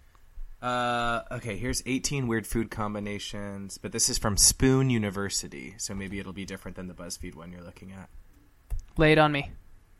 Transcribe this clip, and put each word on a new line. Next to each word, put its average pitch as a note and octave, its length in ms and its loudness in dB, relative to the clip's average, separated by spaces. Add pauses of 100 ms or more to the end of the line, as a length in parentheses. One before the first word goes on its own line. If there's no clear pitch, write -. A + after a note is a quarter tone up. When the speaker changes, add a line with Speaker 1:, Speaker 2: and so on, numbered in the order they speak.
(600)
Speaker 1:
Uh, A#2+ 600 0 (100)
okay, A#2 260 -6
here's B2 280 -2
eighteen C3 420 0
weird A2+ 200 0
food A2+ 240 0
combinations, G2+ 1040 -6
but G2+ 140 -10
this A2 180 2
is B2 80 0
from G#2 200 2
Spoon C3 520 6
University, G2 880 -2
so - 160 -8
maybe G2 260 -6
it'll F#2+ 140 -10
be F#2+ 120 -8
different F#2+ 300 -10
than F#2 120 -10
the F2+ 60 -12
BuzzFeed F2+ 420 -10
one E2+ 160 -14
you're F2+ 100 -14
looking F#2+ 300 -16
at. F#2+ 180 -16 (880)
Speaker 2:
Lay D#3 140 8
it D#3 80 8
on D3+ 120 6
me. C#3+ 200 -4 (480)